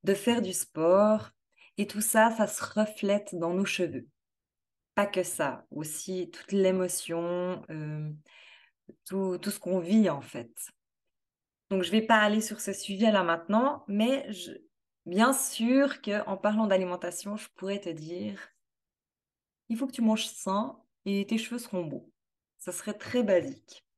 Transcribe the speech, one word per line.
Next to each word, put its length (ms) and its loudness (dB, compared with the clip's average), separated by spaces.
de 100 2
faire 280 2
du 100 -2
sport. 800 2
Et 100 0
tout 140 -6
ça, 300 6
ça 160 2
se 160 -8
reflète 720 -2
dans 180 -2
nos 120 0
cheveux. 420 -4
Pas 100 4
que 180 0
ça, 480 -4
aussi 600 -8
toute 220 -10
l'émotion, 1160 0
euh, 400 -8
tout, 320 -2
tout 140 -4
ce 80 -8
qu'on 200 0
vit 300 4
en 120 -2
fait. 320 -12
Donc 140 0
je 80 -4
vais 100 4
pas 180 6
aller 200 4
sur 220 -4
ce 100 -6
sujet 400 0
là 120 4
maintenant, 680 0
mais 420 0
je, 220 -12
bien 280 4
sûr 680 2
qu'en 360 -2
parlant 280 2
d'alimentation, 720 0
je 200 -12
pourrais 260 -6
te 80 -8
dire, 500 -8
il 80 -2
faut 120 -2
que 40 -10
tu 100 -6
manges 260 2
sain 520 -4
et 240 -2
tes 100 0
cheveux 220 -6
seront 240 -4
beaux. 260 -10
Ça 140 -10
serait 220 -8
très 280 -2
basique. 640 0